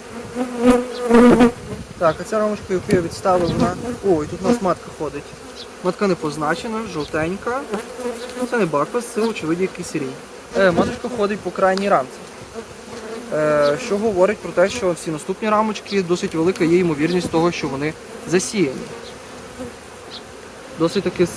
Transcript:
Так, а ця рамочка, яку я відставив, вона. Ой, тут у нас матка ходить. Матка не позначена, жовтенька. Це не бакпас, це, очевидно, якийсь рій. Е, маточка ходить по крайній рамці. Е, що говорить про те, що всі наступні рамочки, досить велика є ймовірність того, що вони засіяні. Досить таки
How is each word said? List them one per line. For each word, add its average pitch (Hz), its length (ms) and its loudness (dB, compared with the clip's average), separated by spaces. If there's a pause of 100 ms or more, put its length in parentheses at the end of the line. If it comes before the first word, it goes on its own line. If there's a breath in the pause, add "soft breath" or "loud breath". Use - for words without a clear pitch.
(2000)
Так, 160 240 4
а - 20 -6
ця 220 160 -2
рамочка, 214 300 -2
яку 180 260 0
я 180 60 4
відставив, 175 520 2
вона. - 220 2 (340)
Ой, 156 180 2
тут 170 160 -8
у 190 40 0
нас 240 140 4
матка 180 280 0 (100)
ходить. 147 240 -6 (600)
Матка 180 240 0
не 180 80 4
позначена, 160 680 -2 (120)
жовтенька. 170 680 -4 (880)
Це 240 80 0
не 208 80 4
бакпас, 151 400 0
це, 214 160 -4
очевидно, 180 400 0
якийсь 180 340 -4
рій. 135 180 -4 (440)
Е, 190 140 6
маточка 214 460 0
ходить 202 220 0
по 180 120 -6
крайній 196 380 2
рамці. 143 280 2 (1160)
Е, 151 520 4
що 202 120 0
говорить 208 400 4
про 170 140 -8
те, 175 180 6
що 208 220 0
всі 165 200 -4
наступні 190 380 -4
рамочки, 208 540 2
досить 175 320 0
велика 175 280 2
є 165 140 6
ймовірність 165 520 2
того, 170 220 4
що 160 160 -4
вони 143 260 -2 (340)
засіяні. 151 540 2 (2000)
Досить 165 240 2
таки 180 340 2